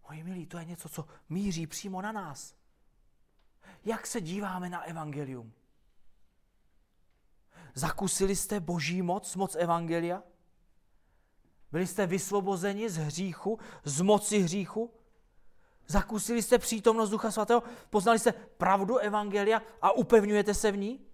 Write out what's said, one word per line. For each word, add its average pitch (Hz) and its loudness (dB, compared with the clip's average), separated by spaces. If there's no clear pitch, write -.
Moji 156 -14
milí, 180 -10
to 175 -14
je 165 -10
něco, 165 -14
co 156 -10
míří 165 -2
přímo 185 -8
na 208 -6
nás. 180 -12
Jak 220 -4
se 233 -6
díváme 180 -6
na 175 -8
evangelium? 143 -10
Zakusili 190 0
jste 208 -2
Boží 170 -2
moc, 180 -2
moc 185 -2
evangelia? 170 0
Byli 175 -2
jste 190 -2
vysvobozeni 196 -2
z 170 -6
hříchu, 175 -4
z 143 -2
moci 208 4
hříchu? 196 -2
Zakusili 214 0
jste 240 4
přítomnost 220 2
Ducha 214 0
Svatého? 226 4
Poznali 220 4
jste 226 4
pravdu 196 2
evangelia 208 2
a 190 6
upevňujete 208 6
se 208 2
v 202 -2
ní? 208 -6